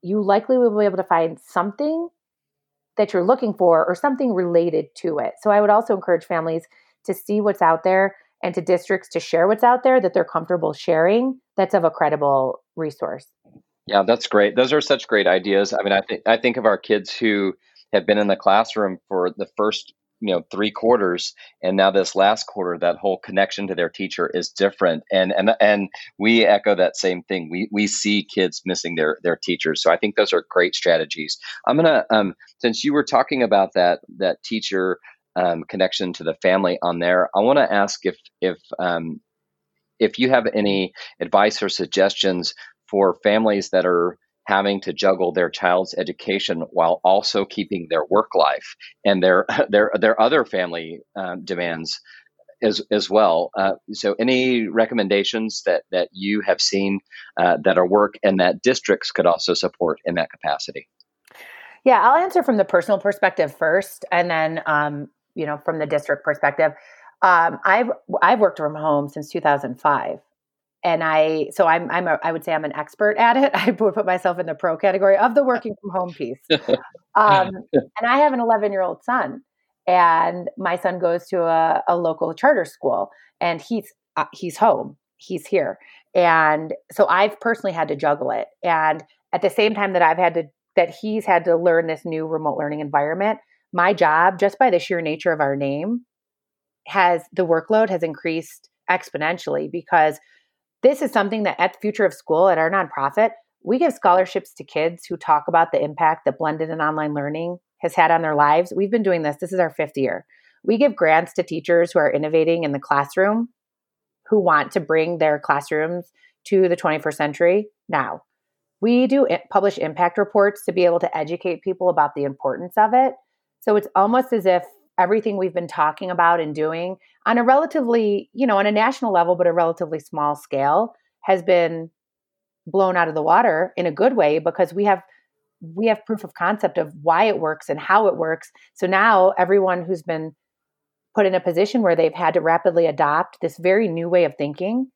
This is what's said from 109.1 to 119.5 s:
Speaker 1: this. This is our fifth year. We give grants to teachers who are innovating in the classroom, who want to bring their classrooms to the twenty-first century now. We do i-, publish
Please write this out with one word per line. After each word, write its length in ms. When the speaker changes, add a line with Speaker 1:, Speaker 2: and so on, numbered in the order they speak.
Speaker 1:
this. 180
This 140
is 80
our 80
fifth 260
year. 300
We 160
give 160
grants 420
to 80
teachers 500
who 60
are 120
innovating 540
in 80
the 60
classroom, 680
who 140
want 320
to 80
bring 360
their 220
classrooms 720
to 200
the 80
twenty-first 420
century 500
now. 360
We 260
do 220
i-, 200
publish 280